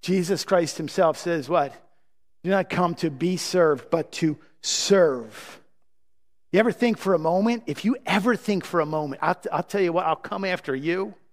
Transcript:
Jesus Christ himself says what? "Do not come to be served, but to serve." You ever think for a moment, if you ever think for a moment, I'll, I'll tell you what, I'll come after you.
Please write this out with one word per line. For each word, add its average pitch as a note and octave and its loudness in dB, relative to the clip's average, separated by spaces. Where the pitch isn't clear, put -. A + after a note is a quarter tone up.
Jesus F3+ 0
Christ F3 0
himself D#3+ 0
says D#3+ -4
what? D3 0
"Do F3 -4
not F#3+ 2
come F3 0
to D#3+ -2
be E3 -2
served, D#3+ 2
but E3 -2
to D#3 -2
serve." C#3 0
You F#3+ 4
ever A3+ 4
think A#3 0
for F#3+ 0
a E3 2
moment, G3 0
if - -8
you A3 0
ever G3+ 2
think G3+ -2
for - 0
a D#3 2
moment, D3+ -6
I'll, F3 0
I'll D#3+ -2
tell G3+ -2
you F3 0
what, E3+ -2
I'll D#3+ 0
come G3 -8
after F3+ -4
you. F3 -4